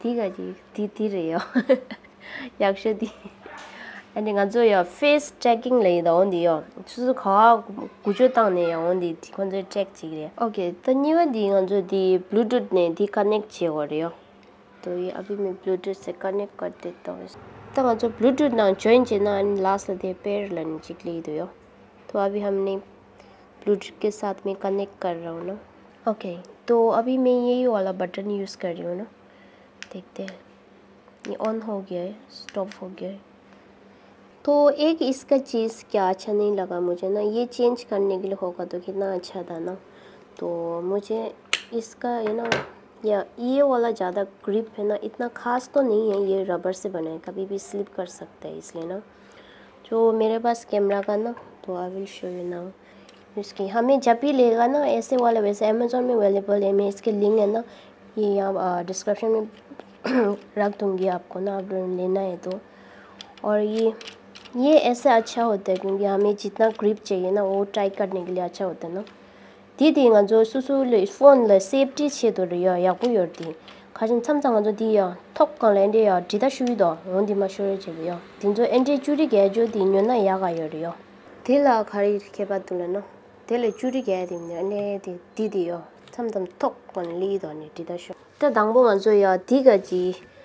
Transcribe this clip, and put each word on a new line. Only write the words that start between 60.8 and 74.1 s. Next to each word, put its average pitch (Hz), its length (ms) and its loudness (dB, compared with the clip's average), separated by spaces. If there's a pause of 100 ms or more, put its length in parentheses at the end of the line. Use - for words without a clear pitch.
आपको 180 320 -4
ना, 196 180 -4
आप 196 140 -8
लोग 185 260 -4
लेना 185 220 -2
है 185 180 -4
तो। 185 220 -8 (840)
और 208 160 0
ये, 220 340 0 (640)
ये 285 220 6
ऐसे 247 320 4
अच्छा 233 340 4
होता 202 280 0
है 185 60 2
क्योंकि 196 280 -2
हमें 202 300 2
जितना 214 340 0 (100)
grip 208 240 0
चाहिए 185 280 -2
ना 202 120 2
वो 196 200 0
ट्राई 202 260 0
करने 190 360 -4
के 185 60 -8
लिए 180 120 -2
अच्छा 180 220 -6
होता 170 220 -6
है 170 60 -8
ना। 196 100 -6 (760)
दी 302 120 6
दी 269 180 6
ना 208 120 8
जो 220 220 4
सुसु 269 400 0
ले 226 220 2
फोन 262 420 8
ले 196 120 8
सेफ्टी 269 500 0
छे 240 220 0
तो 185 120 -2
रे 175 140 -2
या, 180 180 2
या 180 180 4
कोई 233 240 0
और 180 80 4
दी। 165 280 -10 (420)
खाजन 233 240 0